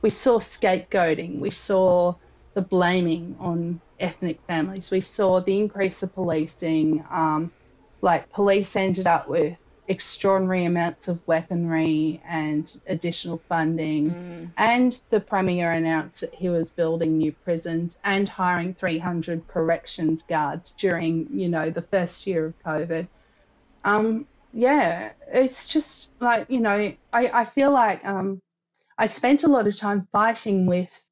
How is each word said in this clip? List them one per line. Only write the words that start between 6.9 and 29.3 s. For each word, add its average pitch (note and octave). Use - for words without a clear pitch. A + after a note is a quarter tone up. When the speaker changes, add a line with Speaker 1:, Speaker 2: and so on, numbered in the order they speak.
Speaker 1:
um, D#3+
like, F3
police G3+
ended F#3+
up E3+
with D3+
extraordinary F#3+
amounts E3+
of E3+
weaponry D#3+
and D#3
additional E3+
funding. D#3+
Speaker 2:
Mm. F3
Speaker 1:
And A#3+
the G#3+
Premier F3+
announced D#3+
that F#3
he F3+
was E3
building D#3+
new D#3
prisons E3+
and G3
hiring F3+
three E3+
hundred E3
corrections E3
guards D#3
during, E3
you F#3
know, D#3+
the E3+
first F3
year E3
of D#3+
covid. E3
Um, A3
yeah, A3
it's B3+
just, -
like, A#3+
you B3+
know, G#3
I, A#3
I A3
feel C#4
like, A3+
um, G3
I A3
spent C#4